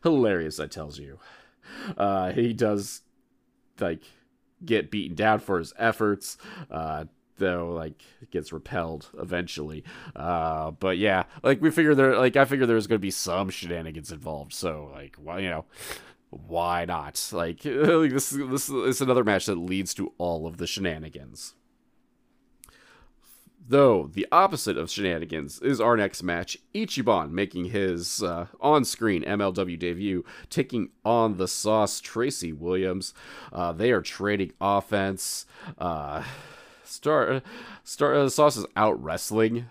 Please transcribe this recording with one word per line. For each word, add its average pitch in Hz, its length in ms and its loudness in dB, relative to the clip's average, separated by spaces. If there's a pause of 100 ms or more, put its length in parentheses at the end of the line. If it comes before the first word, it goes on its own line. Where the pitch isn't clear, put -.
Hilarious, 104 560 4
I 76 100 -6
tells 76 300 -12
you. 69 220 -16 (760)
Uh, 95 340 0
he 117 220 0
does, 104 480 0 (760)
like, 85 260 -4 (600)
get 87 260 0
beaten 87 280 -4
down 107 220 4
for 95 200 0
his 80 180 -8
efforts, 107 600 0 (340)
uh, 78 320 -6 (340)
though, 87 360 0
like, 80 280 -8 (300)
gets 80 220 -4
repelled 80 560 -6 (100)
eventually. 82 640 -6 (320)
Uh, 80 560 -2
but 92 260 -2
yeah, 95 260 2 (200)
like, 131 180 4
we 160 80 6
figure 156 240 4
there, 135 240 6
like, 127 200 4
I 139 80 8
figure 131 200 2
there's 113 220 4
gonna 113 100 2
be 98 140 -2
some 92 380 -2
shenanigans 82 600 -8
involved, 78 440 -10
so, 76 400 -6
like, 71 240 -18
why, 80 220 -10
you 95 100 -2
know, 80 160 -6 (640)
why 85 560 -2
not? 78 360 -6 (120)
Like, 85 280 -4
<laughs> - 40 -10
like, 151 460 6
this, 135 180 0
this 139 400 -4
is 127 320 0
another 127 240 4
match 98 220 2
that 98 100 0
leads 92 380 -4
to - 220 -6
all 85 300 -2
of 82 80 -10
the 87 100 -6
shenanigans. 78 880 -8 (2000)
Though, 120 460 6
the 98 180 -2
opposite 160 460 4
of 82 120 -4
shenanigans 80 680 -4
is 123 220 0
our 117 160 4
next 98 260 0
match, 87 340 -4 (160)
Ichiban 110 580 0
making 90 340 -2
his, 92 580 -2
uh, 87 220 -2 (160)
on-screen 113 640 2
M 104 160 -2
L 98 100 2
W 92 240 -2
debut, 87 480 -2 (260)
taking 123 420 -2 (120)
on 113 320 4
the 90 140 -2
Sauce, 107 500 0
Tracy 113 540 -4
Williams. 92 600 -2 (380)
Uh, 87 220 -4
they 107 180 2
are 101 100 4
trading 98 600 -2
offense. 98 840 0 (320)
Uh, 76 460 -6 (640)
Star, 131 540 0 (420)
Star, 143 300 0
uh, 139 160 4
Sauce 147 280 4
is 104 80 -4 (100)
out 95 280 2
wrestling 110 680 0